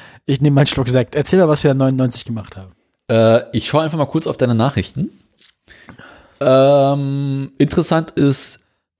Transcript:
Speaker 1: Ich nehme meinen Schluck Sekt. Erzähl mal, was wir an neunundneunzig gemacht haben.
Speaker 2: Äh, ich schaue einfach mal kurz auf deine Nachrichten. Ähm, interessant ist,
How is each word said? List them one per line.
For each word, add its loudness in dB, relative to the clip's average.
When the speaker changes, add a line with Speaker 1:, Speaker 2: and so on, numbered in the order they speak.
Speaker 1:
Ich -2
nehme 2
meinen 4
Schluck -2
Sekt. 0
Erzähl 0
mal, 4
was 0
wir 4
an 0
neunundneunzig -2
gemacht -12
haben. -18
Speaker 2:
Äh, 4
ich -4
schaue 0
einfach -6
mal 0
kurz -4
auf -6
deine 0
Nachrichten. -2
Ähm, 2
interessant 0
ist, -2